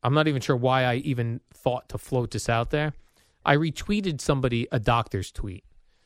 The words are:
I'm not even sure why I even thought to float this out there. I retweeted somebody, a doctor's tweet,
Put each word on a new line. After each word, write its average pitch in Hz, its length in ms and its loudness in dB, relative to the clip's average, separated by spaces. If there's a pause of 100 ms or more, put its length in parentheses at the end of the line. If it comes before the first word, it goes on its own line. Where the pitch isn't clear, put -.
I'm 127 120 2
not 156 140 4
even 139 120 0
sure 131 160 0
why 127 280 2
I 123 120 2
even 120 440 -4 (120)
thought - 380 -4
to - 80 -10
float 123 320 -2
this - 180 -6
out 117 220 0
there. 151 240 -2 (500)
I 147 120 6
retweeted 165 640 0
somebody, 127 520 0
a 131 60 0
doctor's 113 540 0
tweet, 95 320 -10 (420)